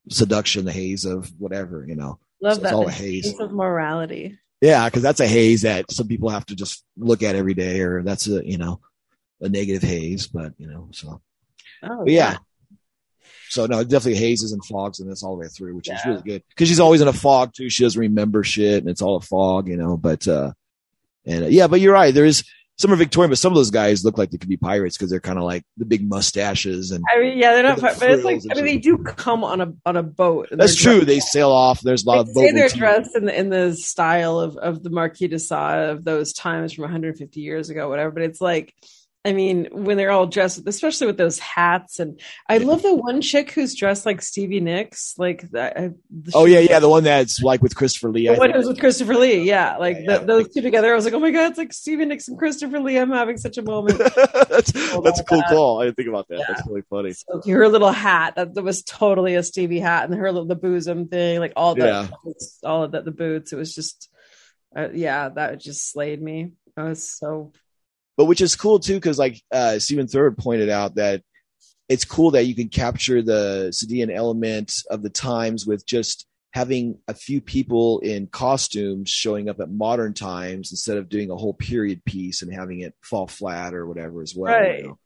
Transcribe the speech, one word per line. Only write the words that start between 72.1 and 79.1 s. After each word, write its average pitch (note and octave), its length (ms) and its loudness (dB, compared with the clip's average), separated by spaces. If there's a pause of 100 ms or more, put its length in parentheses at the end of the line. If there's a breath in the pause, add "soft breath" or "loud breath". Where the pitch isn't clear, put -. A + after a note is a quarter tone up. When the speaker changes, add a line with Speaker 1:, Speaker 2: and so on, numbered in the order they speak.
Speaker 1:
that B2+ 160 4
you B2 60 -2
can A2+ 140 -4
capture B2 540 -2
the G2+ 500 0
Sadean A2+ 420 -6
element A2+ 600 -4 (180)
of G#2+ 120 -8
the G#2 60 -8
times A2+ 560 -6
with G#2 200 -4
just - 400 -6 (260)
having B2 460 -4 (100)
a A2 60 -8
few C#3 260 -6
people A#2 600 0
in G2+ 280 -6
costumes G#2 800 -4
showing G#2 380 -4